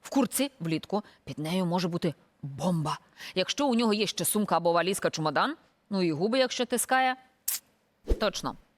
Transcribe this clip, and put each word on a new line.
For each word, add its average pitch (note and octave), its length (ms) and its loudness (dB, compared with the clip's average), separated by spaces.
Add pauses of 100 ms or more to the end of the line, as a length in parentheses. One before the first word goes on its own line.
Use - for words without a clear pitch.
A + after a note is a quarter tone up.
в - 80 -14
куртці C4+ 400 2 (100)
влітку, E3 420 -2 (220)
під C3+ 140 -10
нею F3 280 0
може F3 220 0
бути E3 260 -2 (280)
бомба. D3+ 560 -2 (360)
Якщо F#3 320 0
у B3 80 2
нього A3+ 200 2
є G#3 120 0
ще - 180 -4
сумка G3 320 0
або E3+ 160 2
валізка, E3+ 380 2
чемодан, D#3+ 460 0 (340)
ну G3 120 0
і E3 100 2
губи, A3 260 2
якщо B3+ 280 2
тискає, B3+ 500 0 (1040)
точно. D#3+ 360 -2 (200)